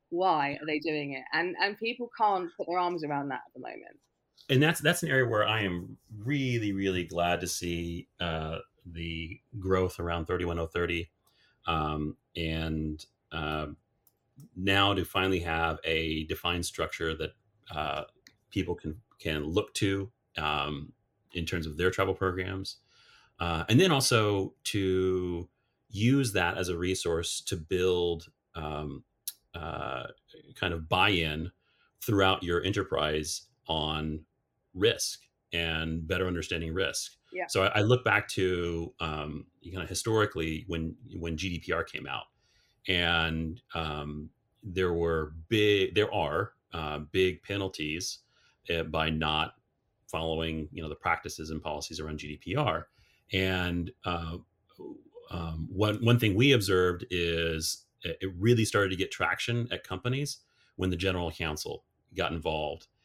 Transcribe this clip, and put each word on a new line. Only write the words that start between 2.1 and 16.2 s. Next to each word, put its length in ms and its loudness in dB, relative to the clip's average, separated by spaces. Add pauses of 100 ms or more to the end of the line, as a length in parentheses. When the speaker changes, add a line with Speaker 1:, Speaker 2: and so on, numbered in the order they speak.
Speaker 1:
can't 360 2
put 120 -6
their 100 0
arms 260 0
around 240 -2
that 180 -6
at 80 -20
the 60 -18
moment. 400 -14 (480)
Speaker 2:
And 140 6
that's, 180 4
that's 220 2
an 60 -2
area 180 4
where 200 2
I 160 2
am 340 -2 (200)
really, 560 0
really 300 2
glad 380 2
to 80 -4
see, 580 -4 (140)
uh, 380 -2 (260)
the 560 -8 (180)
growth 400 2
around 280 -2
thirty 180 0
one 160 0
oh 60 0
thirty, 440 -2 (560)
um, 500 0 (200)
and, 680 -2 (280)
uh, 340 -4 (880)
now 400 4
to 100 0
finally 360 2
have 420 0
a 440 0